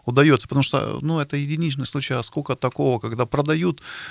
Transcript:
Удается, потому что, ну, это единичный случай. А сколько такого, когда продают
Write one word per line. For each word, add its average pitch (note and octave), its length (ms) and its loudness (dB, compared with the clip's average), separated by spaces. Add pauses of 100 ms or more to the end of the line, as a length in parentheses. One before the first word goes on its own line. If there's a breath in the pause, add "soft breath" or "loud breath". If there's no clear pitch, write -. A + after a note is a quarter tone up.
Удается, C#3 420 6
потому C#3 160 2
что, - 380 -2
ну, D#3+ 180 -2
это C#3+ 180 -4
единичный C#3+ 480 -2
случай. - 320 -4
А A#2 60 -2
сколько C#3 320 -4
такого, B2+ 440 0
когда A#2 260 -2
продают D#3 560 0 (300 loud breath)